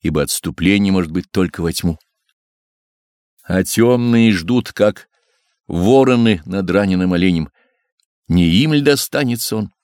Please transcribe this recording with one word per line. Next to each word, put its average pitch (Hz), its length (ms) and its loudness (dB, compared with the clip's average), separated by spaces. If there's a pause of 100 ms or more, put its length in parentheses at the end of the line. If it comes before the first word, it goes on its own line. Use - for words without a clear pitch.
ибо 76 200 -2
отступление 95 680 -2
может 90 200 -2
быть 87 200 -8
только 92 300 -2
во 82 100 -4
тьму. 82 260 -4 (1500)
А 92 200 -2
темные 117 720 2
ждут, 95 400 -4
как - 340 -2 (600)
вороны 117 760 2
над 90 240 -6
раненым 92 440 0
оленем. 87 360 0 (800)
Не 85 200 2
им 131 260 2
ли 147 80 2
достанется 135 760 -2
он? 101 140 -8 (120)